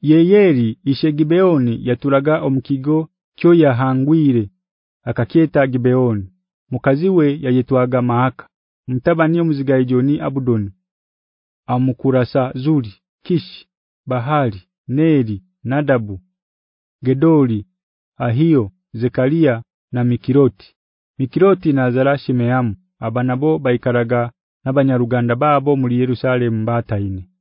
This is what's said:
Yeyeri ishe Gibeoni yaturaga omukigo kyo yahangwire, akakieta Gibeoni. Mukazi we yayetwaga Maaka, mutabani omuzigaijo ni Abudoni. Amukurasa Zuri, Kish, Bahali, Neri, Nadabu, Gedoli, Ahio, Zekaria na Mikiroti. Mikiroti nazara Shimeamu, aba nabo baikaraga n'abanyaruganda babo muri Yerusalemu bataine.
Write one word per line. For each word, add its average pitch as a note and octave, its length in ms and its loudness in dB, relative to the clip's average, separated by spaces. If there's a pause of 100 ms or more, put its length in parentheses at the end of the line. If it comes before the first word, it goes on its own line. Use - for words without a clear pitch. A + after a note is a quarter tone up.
Yeyeri D#3+ 800 2
ishe C#3 280 -2
Gibeoni D3+ 760 0
yaturaga C#3 540 0
omukigo C#3+ 680 -2 (260)
kyo E3+ 180 4
yahangwire, C3 960 2 (540)
akakieta C#3 640 0
Gibeoni. B2 680 0 (380)
Mukazi C#3 380 0
we D#3 320 2
yayetwaga B2+ 600 0
Maaka, B2 480 -2 (380)
mutabani D#3+ 520 0
omuzigaijo C3 640 0
ni C#3+ 200 0
Abudoni. B2 500 -4 (960)
Amukurasa B2+ 880 -2
Zuri, C3 380 -2 (300)
Kish, - 440 -4 (380)
Bahali, B2+ 560 -2 (260)
Neri, B2+ 560 0 (200)
Nadabu, B2 560 -4 (840)
Gedoli, C3 600 2 (520)
Ahio, B2+ 540 0 (220)
Zekaria B2+ 680 0 (280)
na A#2+ 120 -2
Mikiroti. B2+ 720 0 (440)
Mikiroti E3+ 540 0
nazara C3 440 0
Shimeamu, B2 580 -2 (240)
aba A#2+ 240 -6
nabo C#3 360 -2
baikaraga A#2+ 720 -2 (340)
n'abanyaruganda B2 720 0
babo C#3+ 400 0
muri B2 240 0
Yerusalemu B2 680 -2
bataine. G2+ 640 -4 (120)